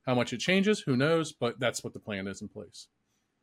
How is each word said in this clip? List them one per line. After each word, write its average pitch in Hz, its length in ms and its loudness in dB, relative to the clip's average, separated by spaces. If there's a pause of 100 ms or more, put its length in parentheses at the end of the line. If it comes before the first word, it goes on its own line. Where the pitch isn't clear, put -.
How 127 100 2
much 123 200 2
it 117 40 -4
changes, 196 420 4
who 135 160 0
knows? 156 360 2
But - 280 -2
that's 117 220 0
what 107 120 -8
the - 40 -10
plan 98 280 -6
is 98 160 -8
in 104 60 -10
place. - 400 -16 (540)